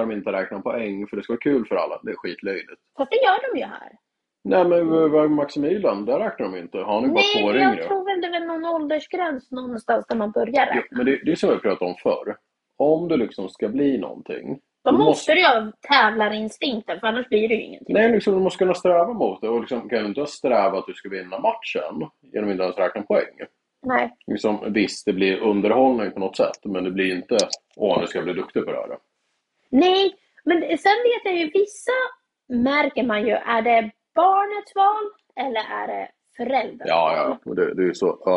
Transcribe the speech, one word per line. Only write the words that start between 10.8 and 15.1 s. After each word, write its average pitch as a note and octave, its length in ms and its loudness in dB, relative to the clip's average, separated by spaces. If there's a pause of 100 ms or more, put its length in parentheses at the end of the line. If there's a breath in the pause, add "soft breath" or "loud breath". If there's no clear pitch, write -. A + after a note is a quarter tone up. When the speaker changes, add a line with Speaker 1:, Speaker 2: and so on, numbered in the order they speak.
Speaker 2:
räkna. - 160 -10
Speaker 1:
men B2 100 0
det, C3+ 180 2
det D3 80 0
är F3 40 0
som G3 120 0
vi C3 60 4
har F#2 60 -2
pratat F#2+ 280 -2
om F2+ 140 -6
förr. - 340 -2 (400)
Om D#3 320 2
du E3 80 2
liksom G2+ 320 -2
ska - 200 -4
bli C3+ 300 0
någonting, - 600 -10 (240)
Speaker 2:
Då - 60 4
Speaker 1:
du - 80 6
Speaker 2:
måste A4 120 8